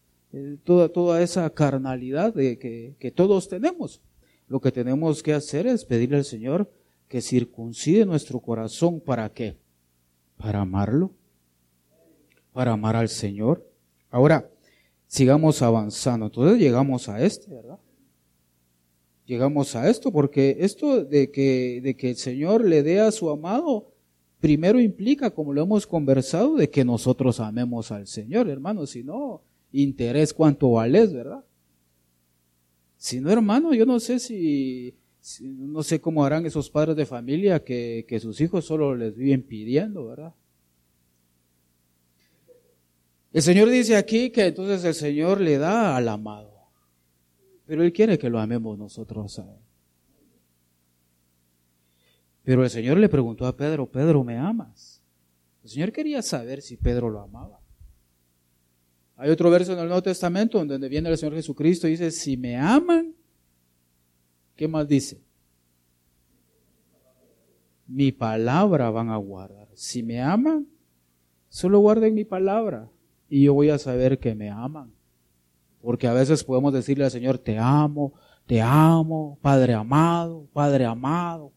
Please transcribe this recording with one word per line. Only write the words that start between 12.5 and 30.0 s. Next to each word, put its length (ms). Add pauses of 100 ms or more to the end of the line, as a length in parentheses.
para 180
amar 240
al 140
Señor. 600 (400)
Ahora, 400 (580)
sigamos 540
avanzando. 640
Entonces 320
llegamos 500
a 120
este, 320
¿verdad? 260 (1500)
Llegamos 500
a 140
esto, 240
porque 480
esto 420
de 280
que, 520
de 140
que 140
el 40
Señor 480
le 180
dé 200
a 100
su 180
amado, 600 (480)
primero 400
implica, 520
como 200
lo 120
hemos 240
conversado, 680
de 140
que 160
nosotros 560
amemos 500
al 160
Señor, 400
hermano. 380
Si 180
no, 380 (300)
interés 640